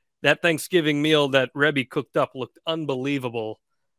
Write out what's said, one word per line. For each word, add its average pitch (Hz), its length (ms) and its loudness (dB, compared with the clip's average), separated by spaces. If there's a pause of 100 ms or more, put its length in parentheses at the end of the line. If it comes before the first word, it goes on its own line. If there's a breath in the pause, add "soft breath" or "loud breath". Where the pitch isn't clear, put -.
(220)
That 147 200 4
Thanksgiving 156 600 0
meal 151 280 4
that 131 240 2
Rebby 143 300 0
cooked - 320 -6
up 139 180 0
looked 127 320 -12
unbelievable. 131 920 -4 (380)